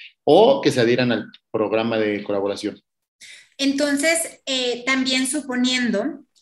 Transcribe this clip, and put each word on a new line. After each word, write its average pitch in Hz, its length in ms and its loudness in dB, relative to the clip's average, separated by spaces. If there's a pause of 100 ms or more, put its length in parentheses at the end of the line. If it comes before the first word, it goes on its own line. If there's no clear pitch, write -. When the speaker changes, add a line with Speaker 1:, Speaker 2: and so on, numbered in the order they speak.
(240)
Speaker 1:
o 151 360 6
que 143 120 2
se 123 100 2
adhieran 123 300 2
al 107 160 -4 (240)
programa 110 480 -2
de 104 240 -2
colaboración. 101 580 -4 (800)
Speaker 2:
Entonces, 285 880 -2
eh, 247 360 -4
también 262 440 0
suponiendo, 247 960 -2 (160)